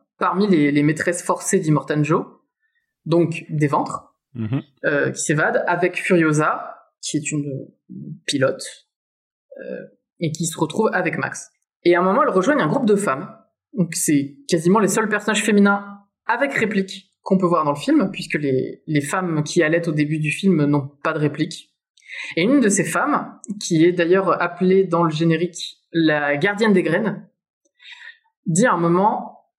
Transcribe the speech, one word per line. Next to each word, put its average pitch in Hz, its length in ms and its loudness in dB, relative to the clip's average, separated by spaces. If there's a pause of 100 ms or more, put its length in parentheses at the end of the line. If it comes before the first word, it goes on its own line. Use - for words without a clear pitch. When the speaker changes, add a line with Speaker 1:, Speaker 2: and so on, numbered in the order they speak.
(200)
Speaker 1:
parmi 180 280 0
les, 151 240 4
les 143 120 2
maîtresses 156 400 0
forcées - 360 0
d'Immortan 151 440 0
Joe, 160 220 0 (800)
donc 165 440 0
des 151 180 0
ventres, - 420 -4 (240)
Speaker 2:
Mhm. 117 280 -4 (240)
Speaker 1:
euh, 143 260 0
qui 135 120 -10
s'évadent 170 440 0
avec 175 300 0
Furiosa, 160 760 0 (280)
qui - 160 -6
est 151 160 -8
une, 143 340 -6 (220)
une 143 260 -14 (100)
pilote, 131 380 -2 (960)
euh, 62 220 -12 (400)
et 160 100 -2
qui 165 140 -6
se - 120 -10
retrouve 185 360 -2
avec 165 240 -2
Max. - 320 -8 (340)
Et 175 120 4
à 175 40 2
un 175 40 2
moment, 202 200 2
elles 277 60 0
rejoignent 214 320 2
un 156 80 0
groupe 262 160 0
de 208 100 4
femmes. 139 340 -2 (440)
Donc 185 220 -2
c'est 143 420 -2 (100)
quasiment 180 320 2
les 196 80 2
seuls 220 220 0
personnages 208 340 -2
féminins 202 540 2 (300)
avec 269 260 -2
réplique 202 580 -4 (120)
qu'on 190 140 2
peut 185 80 0
voir 165 200 2
dans 147 80 0
le 147 40 -10
film, 269 360 2
puisque - 220 -8
les, 139 520 -2
les 151 140 0
femmes 165 420 -2
qui 165 200 2
allaient 170 260 0
au - 20 0
début 151 280 0
du 151 120 -2
film 175 320 2
n'ont 143 260 2 (140)
pas 165 80 0
de 156 80 -2
réplique. 151 540 -4 (640)
Et 160 60 2
une 269 180 4
de 220 80 4
ces 180 160 0
femmes, 233 520 -2 (240)
qui 160 220 2
est 175 80 6
d'ailleurs 175 500 2
appelée 185 440 2
dans 170 180 0
le 160 80 2
générique 165 640 -2 (140)
la 151 460 2
gardienne 202 340 2
des 180 120 4
graines, 196 440 -2 (1200)
dit 175 200 2
à 240 80 4
un 175 40 0
moment, « 180 640 0 (200)